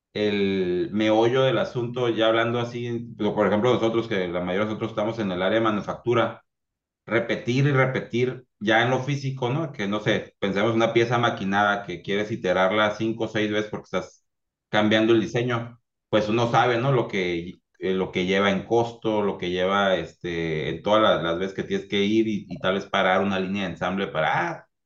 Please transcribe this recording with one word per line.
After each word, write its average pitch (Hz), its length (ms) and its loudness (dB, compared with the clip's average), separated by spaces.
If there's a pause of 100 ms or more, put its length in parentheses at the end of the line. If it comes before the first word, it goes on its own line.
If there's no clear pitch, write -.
(140)
el 98 800 0
meollo 113 500 4
del 123 160 2
asunto, 120 500 -2
ya 110 180 2
hablando 113 320 2
así, 120 300 -6 (260)
digo, 104 200 -2
por 104 120 2
ejemplo, 104 260 4
nosotros, 113 340 0
que 92 220 -2
la 90 120 -4
mayoría 92 200 -2
de 107 60 0
nosotros 110 240 -6
estamos 110 280 -4
en 98 120 -2
el 90 120 -4
área 101 160 2
de 113 60 2
manufactura, 110 800 -2 (600)
repetir 123 640 0
y 143 40 2
repetir 127 760 -2 (140)
ya 110 240 2
en 127 80 2
lo 127 120 2
físico, 135 460 -4
¿no? 151 240 -2
Que, 101 140 -6
no 104 140 -2
sé, 101 380 -2
pensemos 101 360 0
una 113 180 2
pieza 117 260 4
maquinada 101 680 0
que 85 160 -10
quieres 104 300 -4
iterarla 95 640 2
cinco 113 300 -4
o - 40 -2
seis 107 220 -2
veces 107 200 -2
porque - 140 -10
estás - 400 -8 (440)
cambiando 110 440 4
el 110 80 6
diseño, 120 580 -4 (300)
pues 104 200 2
uno 117 220 2
sabe, 120 280 4
¿no? 139 120 0
Lo 120 160 2
que, 90 480 -4 (240)
eh, 95 140 0
lo 92 180 -2
que - 140 0
lleva 98 260 2
en 95 140 -2
costo, 113 580 0
lo 98 140 -2
que 90 140 -6
lleva, 95 440 2
este, 82 760 -4
en 82 140 -8
todas 107 180 4
las, 85 220 4
las 85 160 -2
veces 95 160 -6
que 95 80 -4
tienes 95 240 -4
que 101 160 0
ir 110 240 2
y, 104 220 -4
y 87 100 -10
tal 95 160 0
vez 98 100 -4
parar 95 360 2
una 98 180 -2
línea 95 260 -4
de 87 80 -6
ensamble 92 340 -4
para, 80 440 0
"Ah, - 160 -14 (180)